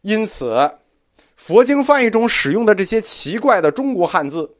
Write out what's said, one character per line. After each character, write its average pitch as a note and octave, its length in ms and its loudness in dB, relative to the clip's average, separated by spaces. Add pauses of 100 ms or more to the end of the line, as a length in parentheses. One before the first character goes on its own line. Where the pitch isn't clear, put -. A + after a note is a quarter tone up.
因 G#3+ 260 -2
此， B2+ 440 -2 (640)
佛 A3 260 2
经 C#4 220 2
翻 C#4 180 2
译 A#3 60 2
中 A3+ 180 0
使 C#3 260 -2
用 A3+ 120 0
的 G#3 100 6
这 F#3+ 120 -2
些 A3 160 -2
奇 - 340 -6
怪 A#3+ 240 2
的 D#3 100 2
中 C4+ 220 -4
国 F3 140 0
汉 D#3+ 220 -2
字 D#3 320 -8